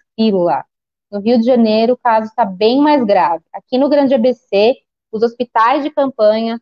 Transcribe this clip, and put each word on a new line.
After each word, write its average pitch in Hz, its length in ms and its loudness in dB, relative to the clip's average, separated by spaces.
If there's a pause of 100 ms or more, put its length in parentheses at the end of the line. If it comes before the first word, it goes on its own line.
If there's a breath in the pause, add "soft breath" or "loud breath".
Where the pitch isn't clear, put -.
(160)
fila. 180 480 0 (480)
No 202 80 -8
Rio 233 180 0
de 226 80 0
Janeiro, 226 480 2
o 247 40 -8
caso 220 380 -2
tá 240 100 0
bem 214 340 0
mais 294 260 2
grave. 175 380 -2 (100)
Aqui 196 240 -8
no 277 120 0
Grande 277 240 0
A 269 40 2
B 240 160 0
C, 214 440 0 (340)
os 220 120 -6
hospitais 240 600 -2
de 302 60 -6
campanha, 226 720 -2